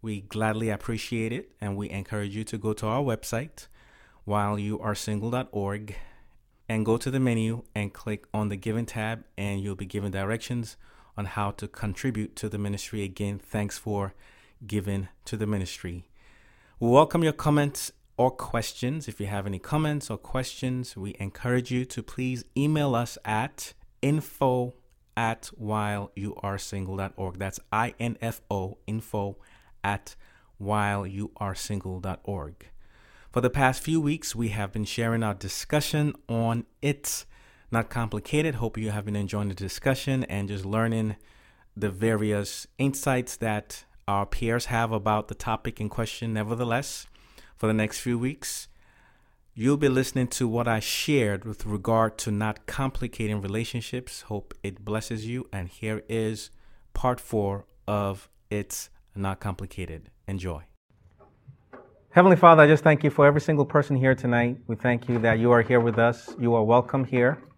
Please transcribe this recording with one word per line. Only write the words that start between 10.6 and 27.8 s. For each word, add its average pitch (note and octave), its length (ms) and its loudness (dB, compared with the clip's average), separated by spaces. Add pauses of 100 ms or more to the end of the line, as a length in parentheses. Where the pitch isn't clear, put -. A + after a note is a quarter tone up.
on G#2 60 -4
how G2+ 240 -2
to G#2 180 -10
contribute G#2+ 680 -4
to - 120 -6
the G#2 120 -4
ministry. G2+ 420 -4
Again, G2+ 380 -4
thanks G#2 360 -4
for G2+ 380 -4 (540)
giving G2 400 -2 (180)
to - 100 -8
the G#2+ 120 -2
ministry. F2+ 640 -6 (680)
We A#2 100 2
welcome D#3 340 8
your D#3 100 2
comments D3 580 0 (260)
or B2+ 120 4
questions. B2+ 800 -6
If - 120 -14
you G2+ 60 -6
have G2+ 220 -4
any G2 100 -6
comments D3+ 540 -2
or G#2 80 -6
questions, B2+ 760 -6
we G2 240 -8
encourage B2 520 -2
you B2+ 140 0
to - 180 -10
please B2+ 420 -6 (100)
email D3 380 2
us A#2 320 -2
at A2 480 -4 (260)
info C3 760 0 (400)
at A2+ 340 -2 (100)
whileyouaresingle G2+ 1400 -4
dot G2 200 -6
org. F#2+ 220 -6
That's F#2+ 200 -6 (120)
I A2 280 0